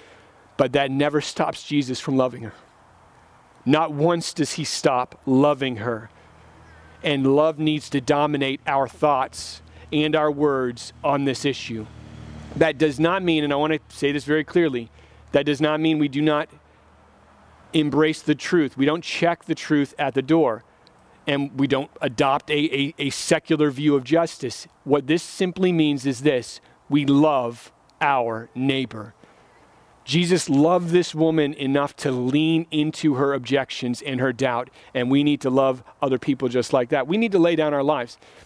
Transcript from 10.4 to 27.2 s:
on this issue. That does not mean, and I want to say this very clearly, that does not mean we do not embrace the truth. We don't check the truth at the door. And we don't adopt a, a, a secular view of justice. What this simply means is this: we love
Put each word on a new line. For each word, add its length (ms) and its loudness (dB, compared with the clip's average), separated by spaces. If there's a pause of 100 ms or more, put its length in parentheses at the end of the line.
on 220 0
this 200 -2
issue. 400 -6 (680)
That 240 2
does 200 2
not 220 2
mean, 220 2
and 100 0
I 40 0
want 140 0
to 80 -2 (160)
say 160 0
this 120 -4
very 200 0
clearly, 460 0 (420)
that 140 2
does 160 0
not 180 2
mean 200 2
we 80 2
do 160 -4
not 260 0 (1200)
embrace 520 2
the 100 2
truth. 420 0
We 120 0
don't 160 -2
check 420 -2
the 80 -2
truth 460 0
at 160 -2
the 80 0
door. 400 2 (640)
And 320 -2
we 80 2
don't 240 0 (100)
adopt 480 0
a, 260 0
a, 220 -2
a 140 -4
secular 580 2
view 240 2
of 100 2
justice. 640 -2 (160)
What 220 0
this 160 0
simply 500 0
means 360 2
is 140 -2
this: 380 0 (300)
we 160 2
love 640 2 (300)